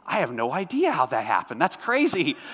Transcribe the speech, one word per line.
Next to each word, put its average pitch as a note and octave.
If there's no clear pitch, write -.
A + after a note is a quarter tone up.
I -
have B2
no A#2
idea B3+
how C3
that A2
happened. A2+
That's F#3
crazy," A#3